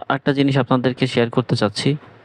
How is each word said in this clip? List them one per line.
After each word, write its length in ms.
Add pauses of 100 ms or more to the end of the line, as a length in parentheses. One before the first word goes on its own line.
একটা 240
জিনিস 240
আপনাদেরকে 500
শেয়ার 220
করতে 260
চাচ্ছি 340 (360)